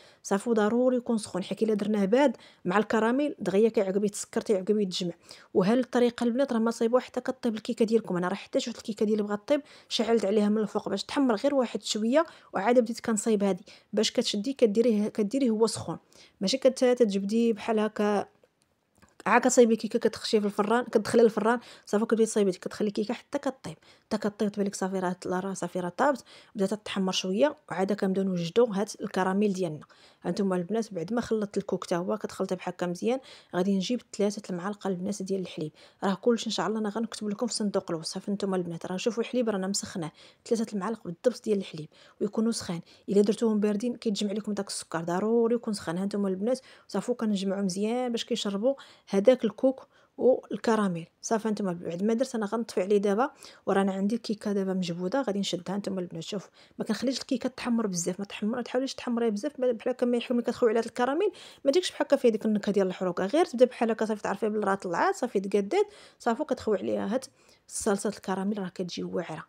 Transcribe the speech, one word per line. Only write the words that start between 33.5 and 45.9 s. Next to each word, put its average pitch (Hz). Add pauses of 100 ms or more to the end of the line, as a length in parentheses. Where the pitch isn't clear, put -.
غادي 190
نجيب 196 (160)
ثلاثة 202
المعالق 196
البنات 190
ديال 190
الحليب. 165 (320)
راه 196
كلشي 226
ان 220
شاء 175
الله 220
انا 214
غنكتب 214
لكم 202
في 202
صندوق 196
الوصف. 170
هانتوما 196
البنات، 170
راه 185
شوفوا 226
الحليب 240
رانا 190
مسخناه، 196 (340)
ثلاثة 226
المعالق 208
بالضبط 180
ديال 208
الحليب، 165 (320)
ويكونوا 220
سخان. 175 (280)
الا 202
درتوهم 214
باردين 208
كيتجمع 208
لكم 208
داك -
السكر، -
ضروري 220
يكون 233
سخان. 170